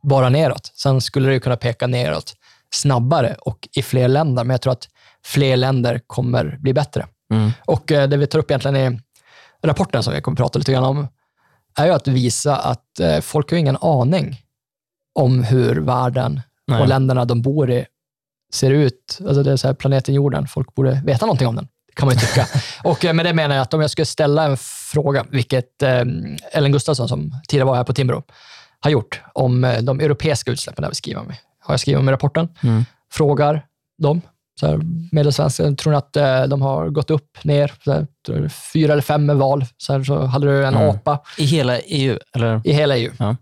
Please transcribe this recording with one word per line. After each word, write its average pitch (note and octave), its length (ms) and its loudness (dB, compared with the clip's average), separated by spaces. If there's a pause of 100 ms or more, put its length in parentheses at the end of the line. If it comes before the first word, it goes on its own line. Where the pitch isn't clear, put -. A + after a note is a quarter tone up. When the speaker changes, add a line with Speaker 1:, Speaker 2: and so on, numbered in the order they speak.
Speaker 1:
bara C3+ 260 2
neråt. C#3+ 460 0
Sen C3 260 0
skulle C3+ 280 -2
det C3+ 60 2
ju B2 60 0
kunna B2 160 -2
peka A#2+ 300 -4
neråt B2 480 -4 (400)
snabbare C3 640 0
och - 320 -10
i C#3 100 -4
fler B2 260 0
länder, C3 360 0
men C3 100 0
jag B2 80 -2
tror C3 100 0
att - 160 -8 (360)
fler C3+ 320 2
länder B2+ 500 0
kommer - 540 -2
bli C3+ 120 0
bättre. - 340 -2 (260)
Speaker 2:
Mm. A2 180 2 (140)
Speaker 1:
Och, - 280 -2
eh, C#3+ 160 4
det C#3+ 80 2
vi C#3+ 100 2
tar D#3 120 -2
upp D3+ 120 -4
egentligen C#3 260 0
i B2+ 240 0 (640)
rapporten D3+ 400 0
som - 120 -4
vi C#2+ 60 -4
kommer - 160 -4
prata - 220 0
lite C3+ 140 0
grann C3 120 2
om C#3 240 -2 (720)
är D3+ 80 2
ju F#3 60 4
att D3 160 0
visa B2+ 480 0
att, - 440 -6
eh, E3 200 2
folk - 300 -4
har E3+ 80 0
ingen C3+ 180 0
aning C#3+ 600 0 (760)
om B2 300 2
hur B2 360 2
världen B2+ 600 -2 (260)
Speaker 2:
Nej. A#2+ 140 0
Speaker 1:
och C3+ 80 4
länderna C3 360 2
de A#2+ 180 0
bor C3+ 280 0
i B2 160 0 (680)
ser C3+ 180 2
ut. C#3+ 480 0 (100)
Alltså C#3 140 2
det C#3 100 2
är C3+ 40 2
så B2+ 100 -2
här, C#3 80 0
planeten C#3 400 0
jorden, C#3 320 0
folk - 280 -6
borde C3+ 300 0
veta C#3+ 220 0
någonting C3 220 2
om A2+ 80 -2
den, - 120 -8 (280)
kan C#3 100 0
man B2+ 80 4
ju A2 60 4
tycka. A2+ 260 0 (180)
Speaker 2:
<laughs> - 200 -16
Speaker 1:
Och, E3 200 0
eh, E3 80 2
med E3 140 2
det F3 60 0
menar D3 220 2
jag C3+ 80 0
att B2 120 -4
om D#3 60 0
jag D3+ 100 0
skulle D#3+ 160 -2
ställa D3+ 380 2
en C#3 120 0 (360)
fråga, C#3 380 0
vilket, B2+ 520 -2
eh, B2 200 2 (500)
Ellen C#3+ 200 2
Gustafsson C3+ 360 0
som C#3+ 260 -6 (140)
tidigare C3+ 180 2
var C3 100 2
här B2 80 0
på B2 80 -4
Timbro C3 300 0 (580)
har D3 100 2
gjort - 300 -2 (140)
om, B2+ 300 2
eh, A#2 180 0
de C3+ 180 -2
europeiska D3 500 0
utsläppen, - 320 -8
där - 60 -4
vi - 60 -8
skriver - 260 -8
om, - 120 -14 (280)
har - 120 -6
jag C#3 80 0
skrivit C#3 200 0
om C3+ 80 2
i C3 40 2
rapporten, D#3+ 360 -2 (140)
Speaker 2:
Mm. A#2 220 2 (280)
Speaker 1:
frågar D3 520 0 (340)
dem, D#3 220 0 (400)
så D3+ 60 0
här, D3+ 140 0 (320)
medelsvenska, D3 600 0
tror D#3 180 -2
ni D3 40 2
att, - 200 -4
eh, C3 260 2
de C3+ 200 0
har D3+ 260 -2
gått D3 220 -4
upp, - 340 -4
ner, C#3+ 280 2 (120)
så C#3+ 80 0
här, D#3 140 0 (200)
tror D#3 100 -4
du D3+ 120 -2
fyra D3+ 440 0
eller D3 100 2
fem D3 240 0
med D3 100 4
val, C3+ 300 2 (100)
så - 160 -6
här, C3+ 120 0
så C#3 200 0
hade C3+ 220 0
du C#3 200 2
en B2 80 0
Speaker 2:
Mm. D3 160 4
Speaker 1:
apa. C#3+ 280 -2 (200)
Speaker 2:
I D#3 60 0
hela B2+ 340 2
E C#3 260 -4
U, B2+ 140 0 (160)
eller? A2+ 300 0
Speaker 1:
I D#3 80 2
hela D3 240 2
E A#2 80 0
U. - 140 -8
Speaker 2:
Ja. A2 240 -2